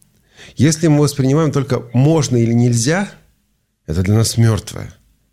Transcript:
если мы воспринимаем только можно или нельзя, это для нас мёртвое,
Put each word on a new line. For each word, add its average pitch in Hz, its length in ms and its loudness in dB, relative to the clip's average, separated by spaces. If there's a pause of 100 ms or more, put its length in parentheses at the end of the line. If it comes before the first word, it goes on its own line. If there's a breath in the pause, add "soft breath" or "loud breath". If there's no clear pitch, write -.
(560 loud breath)
если 156 320 0
мы 147 140 4
воспринимаем 143 500 0
только 139 320 -4 (100)
можно 139 440 0
или 117 160 2
нельзя, 123 580 0 (720)
это 78 160 -4
для 98 140 2
нас 110 220 0
мёртвое, 113 560 -2 (400)